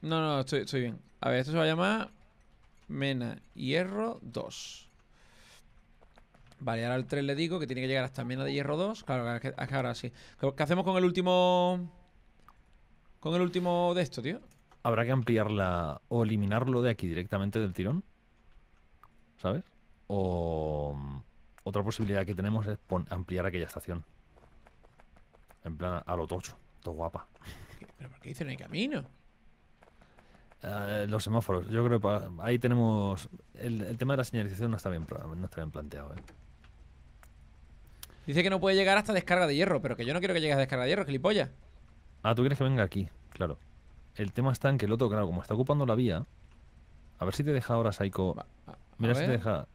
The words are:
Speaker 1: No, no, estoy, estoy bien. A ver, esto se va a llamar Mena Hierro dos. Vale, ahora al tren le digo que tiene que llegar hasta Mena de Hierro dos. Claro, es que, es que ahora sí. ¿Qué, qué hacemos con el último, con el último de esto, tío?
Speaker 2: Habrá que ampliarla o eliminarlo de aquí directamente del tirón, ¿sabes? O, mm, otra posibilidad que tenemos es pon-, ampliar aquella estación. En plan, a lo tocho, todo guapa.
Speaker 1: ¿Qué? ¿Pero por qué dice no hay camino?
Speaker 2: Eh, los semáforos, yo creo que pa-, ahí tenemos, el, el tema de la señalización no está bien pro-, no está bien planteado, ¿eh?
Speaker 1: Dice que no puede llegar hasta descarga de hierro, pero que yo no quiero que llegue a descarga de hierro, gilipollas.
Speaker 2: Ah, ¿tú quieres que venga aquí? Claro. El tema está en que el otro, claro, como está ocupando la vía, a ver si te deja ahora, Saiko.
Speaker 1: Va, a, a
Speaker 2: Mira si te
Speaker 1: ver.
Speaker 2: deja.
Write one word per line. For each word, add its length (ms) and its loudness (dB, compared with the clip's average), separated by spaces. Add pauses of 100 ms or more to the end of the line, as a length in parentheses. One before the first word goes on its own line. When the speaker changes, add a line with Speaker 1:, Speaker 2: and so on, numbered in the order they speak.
Speaker 1:
No, 200 0
no, 200 0
estoy, 200 0
estoy 200 -2
bien. 180 -4 (220)
A 80 0
ver, 100 2
esto 120 -2
se 60 0
va 60 2
a 40 4
llamar 440 0 (760)
Mena 540 -4 (120)
Hierro 680 -2
dos. 680 -12 (1700)
Vale, 260 -2
ahora 100 0
al 120 -2
tren 200 -2
le 80 0
digo 240 -2
que 80 -4
tiene 140 -4
que 60 -2
llegar 180 0
hasta 180 -8
Mena 200 -4
de 100 -2
Hierro 240 -2
dos. 260 -4
Claro, 320 -2
es 60 -6
que, 160 -8
es 100 -6
que 80 -4
ahora 200 -2
sí. 160 -8 (280)
¿Qué, 160 0
qué 80 0
hacemos 220 2
con 120 2
el 80 4
último, 840 4 (1300)
con 160 -2
el 60 4
último 540 2
de 60 2
esto, 200 -4
tío? 180 -4 (440)
Speaker 2:
Habrá 220 4
que 60 0
ampliarla 1000 2
o 140 2
eliminarlo 580 2
de 100 4
aquí 160 -4
directamente 520 -2
del 140 -2
tirón, 300 -2 (1400)
¿sabes? 220 0 (440)
O, 920 0
mm, 240 -8 (420)
otra 200 -2
posibilidad 420 0
que 100 -4
tenemos 320 0
es 120 -4
pon-, 300 -2
ampliar 360 -2
aquella 200 -2
estación. 380 -8 (1600)
En 140 -10
plan, 280 -4
a 120 -2
lo 100 -2
tocho, 300 -8 (240)
todo 140 -8
guapa. 320 -8 (520)
Speaker 1:
¿Qué? 80 -20 (100)
¿Pero 120 -16
por 100 -20
qué 100 -18
dice 140 -8
no 80 -8
hay 60 -10
camino? 480 -6 (1600)
Speaker 2:
Eh, 460 -4
los 140 0
semáforos, 460 0
yo 160 2
creo 140 4
que 40 -8
pa-, 260 0 (120)
ahí 180 2
tenemos, 680 2 (240)
el, 280 -4
el 160 -6
tema 160 0
de 40 2
la 80 2
señalización 460 -2
no 60 -2
está 120 -4
bien 160 -4
pro-, 280 -10
no 120 -6
está 160 -8
bien 100 -6
planteado, 420 -10
¿eh? 40 -12 (2000)
Speaker 1:
Dice 180 4
que 60 4
no 100 2
puede 160 4
llegar 220 8
hasta 160 2
descarga 340 4
de 80 2
hierro, 260 4
pero 140 -2
que 100 -4
yo 80 -2
no 60 0
quiero 140 0
que 80 2
llegue 120 2
a 40 4
descarga 260 0
de 80 0
hierro, 140 0
gilipollas. 440 2 (720)
Speaker 2:
Ah, 140 4
¿tú 60 2
quieres 160 4
que 80 2
venga 180 4
aquí? 260 -2 (220)
Claro. 260 -2 (580)
El 160 -4
tema 220 2
está 160 2
en 80 4
que 80 0
el 80 2
otro, 160 2
claro, 160 2
como 160 -2
está 140 -2
ocupando 300 2
la 100 4
vía, 300 2 (960)
a 60 -2
ver 100 0
si 80 -2
te 80 0
deja 220 0
ahora, 180 2
Saiko. 440 0
Speaker 1:
Va, 100 -12 (220)
a, 40 -18
a 60 -18 (220)
Speaker 2:
Mira 160 4
si 60 0
te 60 0
Speaker 1:
ver. 120 2
Speaker 2:
deja. 360 -2